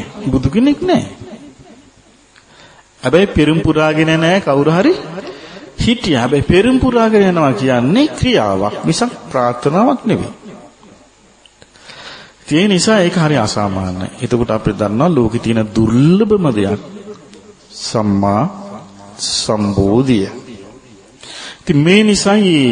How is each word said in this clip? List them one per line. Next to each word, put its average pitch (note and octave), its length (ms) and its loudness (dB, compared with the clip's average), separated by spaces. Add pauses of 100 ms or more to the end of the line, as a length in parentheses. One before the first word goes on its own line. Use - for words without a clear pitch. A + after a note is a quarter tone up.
(240)
බුදු C3 260 0
කෙනෙක් B3+ 320 2
නෑ. F4+ 220 0 (2000)
හැබැයි E3 260 2
පෙරම් D#3 320 2
පුරාගෙන D#3 520 0
නෑ E3 280 2
කවුරු C#3+ 320 0
හරි G#3 200 2 (840)
හිටියා. G3+ 420 0
හැබැයි C#3 220 0
පෙරම් G#3 360 2
පුරාගෙන A3+ 460 2
යනවා E3 280 2
කියන්නේ C3 580 2
ක්‍රියාවක් G#2 720 0
මිසක් A#3 300 -2 (120)
ප්‍රාර්ථනාවක් D3 800 0
නෙවෙයි. F3 300 -2 (2250)
ඒ D#3+ 180 2
නිසා G#3 320 4
ඒක F3 180 2
හරි D3+ 220 2
අසාමාන්‍යයි. F#2+ 680 -2 (100)
එතකොට A#2+ 320 -2
අපිට A2 280 -2
දන්නවා G#2+ 320 0
ලෝකේ A#2 300 0
තියෙන A2+ 280 0
දුර්ලභම D#3+ 840 2
දෙයක් G#2 320 -2 (1000)
සම්මා G2+ 600 0 (880)
සම්බෝධිය. G#2 960 0 (1300)
ඉතින් D3+ 220 0
මේ F3+ 240 4
නිසායි G3+ 520 2 (180)